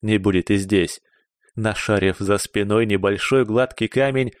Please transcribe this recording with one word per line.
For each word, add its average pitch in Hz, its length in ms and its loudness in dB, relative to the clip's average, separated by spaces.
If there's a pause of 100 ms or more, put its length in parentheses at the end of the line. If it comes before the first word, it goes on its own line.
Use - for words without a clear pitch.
не 107 160 2
будет 92 340 0
и 101 60 4
здесь. 95 440 0 (540)
Нашарив 101 640 -2
за 101 180 0
спиной 104 480 -2
небольшой 101 600 0
гладкий 113 420 -2
камень, 135 540 -2